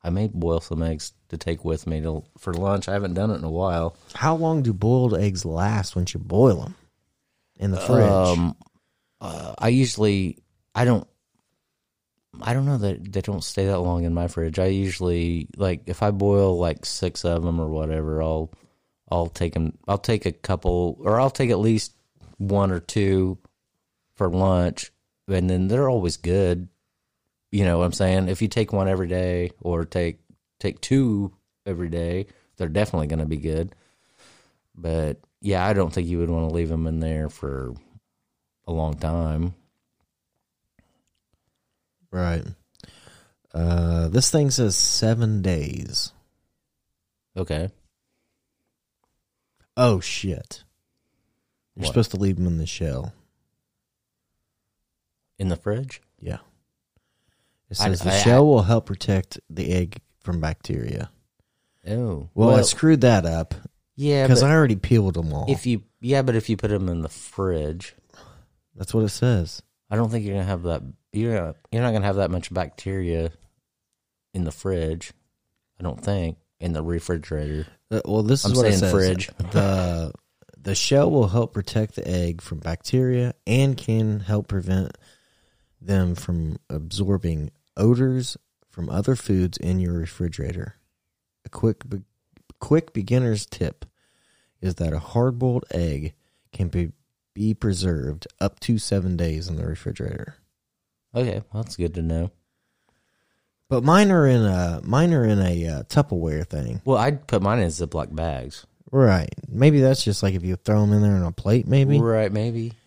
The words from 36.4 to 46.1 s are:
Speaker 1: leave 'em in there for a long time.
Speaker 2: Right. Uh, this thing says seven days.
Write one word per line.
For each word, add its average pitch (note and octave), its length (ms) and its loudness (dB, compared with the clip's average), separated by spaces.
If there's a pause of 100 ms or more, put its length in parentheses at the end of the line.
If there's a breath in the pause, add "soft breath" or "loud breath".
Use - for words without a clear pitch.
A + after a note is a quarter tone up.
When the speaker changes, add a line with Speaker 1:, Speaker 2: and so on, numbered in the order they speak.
Speaker 1:
leave E2 220 -2
'em D#2+ 160 -2
in D#2+ 120 -4
there D#2 300 -4
for C2+ 440 -10 (920)
a E2+ 60 -8
long D#2 220 -2
time. D#2+ 580 -4 (2500)
Speaker 2:
Right. F2 320 -2 (1120 soft breath)
Uh, E2+ 560 0
this A#2 220 2
thing D3 200 4
says A2 240 2
seven A2 680 2
days. D2 680 -4 (1300)